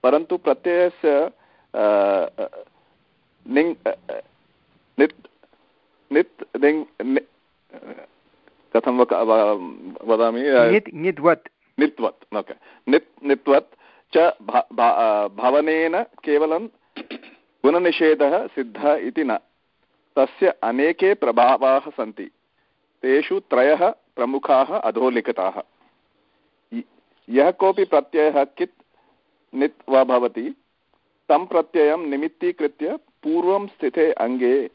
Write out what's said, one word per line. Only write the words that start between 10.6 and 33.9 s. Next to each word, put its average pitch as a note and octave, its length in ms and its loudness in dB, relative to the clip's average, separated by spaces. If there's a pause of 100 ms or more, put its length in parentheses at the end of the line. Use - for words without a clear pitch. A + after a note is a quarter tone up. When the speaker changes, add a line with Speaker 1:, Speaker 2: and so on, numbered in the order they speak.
Speaker 2:
नित्, G3+ 220 0
नित्वत्। D#3+ 540 -2 (320)
Speaker 1:
नित्वत्, B2+ 560 -4
ओके। - 180 -8 (380)
नित्, - 320 0
नित्वत् C#3 520 0 (420)
च - 0 - (240)
भ-, A2+ 320 -2
भ-, A#2 220 2
अ, G#2+ 320 0
भवनेन D#3 760 0
केवलं D#3 640 -2 (1000)
गुणनिषेधः D#3+ 840 2
सिद्धः C#3 480 -4
इति A#2+ 280 -6
न। A#2 140 -2 (800)
तस्य C#3 320 0
अनेके D#3+ 680 0
प्रभावाः C3 680 2
सन्ति। A2+ 440 -10 (800)
तेषु D3 380 0
त्रयः C#3+ 500 2
प्रमुखाः C3 760 -2
अधोलिखिताः। A2+ 960 -4 (1700)
यः C#3 220 2
कोऽपि F#3+ 340 0
प्रत्ययः D3 580 0
कित् - 380 -8 (720)
नित् C#3 340 -4
वा C3 140 4
भवति, B2 460 -2 (800)
तं D#3+ 160 2
प्रत्ययं D#3+ 520 0
निमित्तीकृत्य D#3+ 1000 -6
पूर्वं F3+ 680 -4
स्थिते D#3+ 440 -2